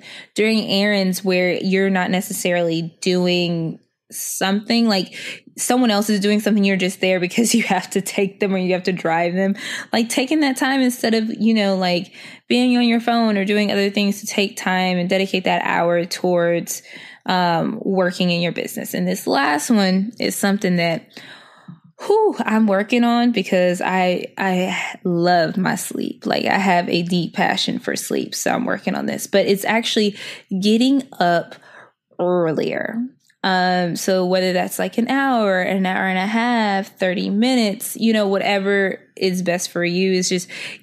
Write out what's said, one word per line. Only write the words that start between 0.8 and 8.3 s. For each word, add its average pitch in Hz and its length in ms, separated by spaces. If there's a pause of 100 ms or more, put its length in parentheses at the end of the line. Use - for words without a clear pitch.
where 180 300
you're 190 360
not 185 200
necessarily 175 920
doing 175 800 (300)
something, 214 760
like, 190 280 (440)
someone 247 320
else 208 180
is 208 120
doing 208 200
something, 208 240
you're 196 120
just 180 240
there 185 200
because 214 340
<laughs> - 0
you 226 100
have 185 260
to 196 100
take 196 400